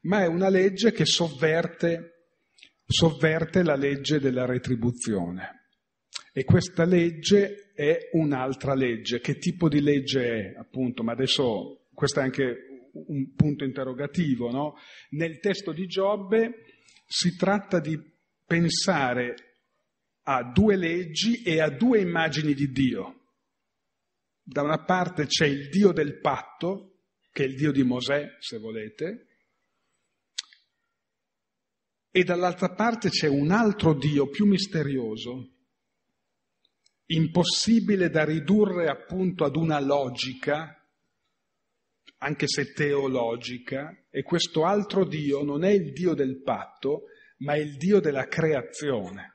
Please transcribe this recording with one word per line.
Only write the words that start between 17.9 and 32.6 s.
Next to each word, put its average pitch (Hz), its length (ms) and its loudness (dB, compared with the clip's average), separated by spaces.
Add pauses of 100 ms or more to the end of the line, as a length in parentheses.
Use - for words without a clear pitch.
pensare 139 1120 0 (680)
a 131 280 0
due 196 260 6
leggi 175 680 -2
e 160 180 2
a 156 80 2
due 220 320 2
immagini 160 540 0
di 139 160 -2
Dio. 120 500 -2 (1200)
Da 139 200 -4
una 156 220 -2
parte 175 420 0
c'è - 200 2
il 139 220 -2
Dio 185 240 4
del 156 260 -4
patto, 175 840 -6 (300)
che 143 140 -4
è - 20 -2
il 135 100 -8
Dio 147 160 0
di 135 100 2
Mosè, 127 560 -2
se - 200 -12
volete, 110 680 -10 (2750)
e 185 140 4
dall'altra 180 480 -2